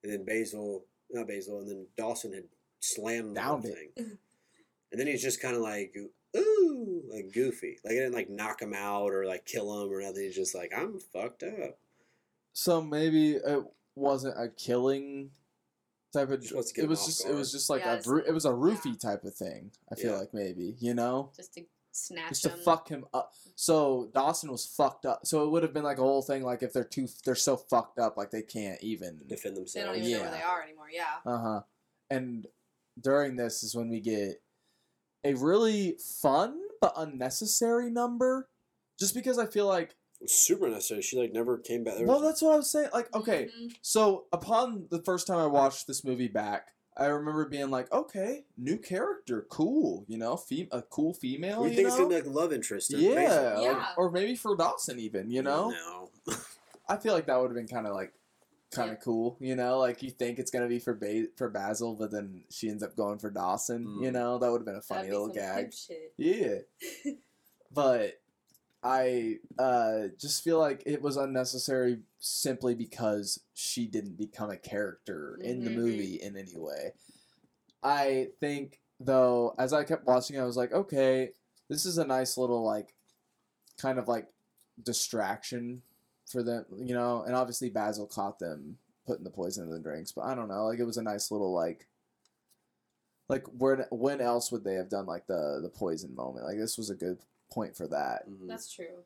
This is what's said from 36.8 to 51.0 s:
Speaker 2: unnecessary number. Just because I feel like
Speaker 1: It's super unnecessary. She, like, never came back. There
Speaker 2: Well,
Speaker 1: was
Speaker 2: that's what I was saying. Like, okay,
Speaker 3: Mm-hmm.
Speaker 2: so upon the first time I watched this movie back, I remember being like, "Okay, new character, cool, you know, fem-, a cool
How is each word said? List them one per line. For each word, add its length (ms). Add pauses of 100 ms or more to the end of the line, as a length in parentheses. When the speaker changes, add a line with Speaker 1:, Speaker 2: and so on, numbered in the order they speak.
Speaker 2:
unnecessary 960
number. 580 (500)
Just 160
because 240
I 80
feel 220
like 300 (240)
Speaker 1:
It's 120
super 340
unnecessary. 340
She, 180
like, 140
never 240
came 260
back. 140
There 100
Speaker 2:
Well, 140
Speaker 1:
was 80
Speaker 2:
that's 120
what 120
I 40
was 140
saying. 220
Like, 200
okay, 340
Speaker 3:
Mm-hmm. 200 (140)
Speaker 2:
so 500
upon 580
the 120
first 260
time 120
I 60
watched 420
this 180
movie 240
back, 440 (240)
I 100
remember 380
being 240
like, 220
"Okay, 540 (100)
new 220
character, 720
cool, 580
you 100
know, 200
fem-, 340
a 120
cool 300